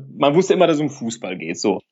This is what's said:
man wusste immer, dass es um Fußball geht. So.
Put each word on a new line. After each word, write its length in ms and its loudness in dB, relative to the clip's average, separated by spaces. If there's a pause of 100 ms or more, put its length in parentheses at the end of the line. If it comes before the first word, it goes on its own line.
(180)
man 180 2
wusste 180 4
immer, 140 4
dass 100 2
es 40 -2
um 80 -2
Fußball 480 -8
geht. 220 -8
So. 200 0 (120)